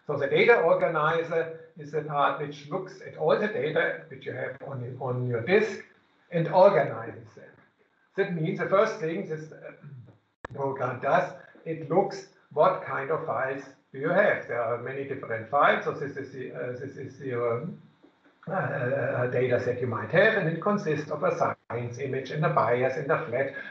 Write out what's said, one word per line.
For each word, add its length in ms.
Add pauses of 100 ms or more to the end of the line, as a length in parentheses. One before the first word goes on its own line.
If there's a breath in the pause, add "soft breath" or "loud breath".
So 100
the 100
data 300
organizer 1040 (180)
is 140
the 100
part 380
which 280
looks 260 (120)
at 100
all 220
the 100
data 600
which 180
you 60
have 240 (100)
on, 340
on 260
your 160
disk 400 (480)
and 180
organizes 880
them. 80 (720)
That 180
means 240
the 100
first 320
thing 280
this, 240
uh, 200 (840)
program 460
does, 320 (320)
it 240
looks 380 (260 soft breath)
what 320
kind 260
of 140
files 380 (300)
do 60
you 120
have. 380
There 120
are 220
many 220
different 440
files. 360
So 80
this 260
is 140
the, 200
uh, 200
this 260
is 220
your, 460 (840)
uh, 60
uh, 720
data 340
set 180
you 60
might 240
have, 240
and 140
it 120
consists 520
of 100
a 160
science 640
image 320
and 120
a 40
bias 480
and 120
a 180
flat. 280 (160 loud breath)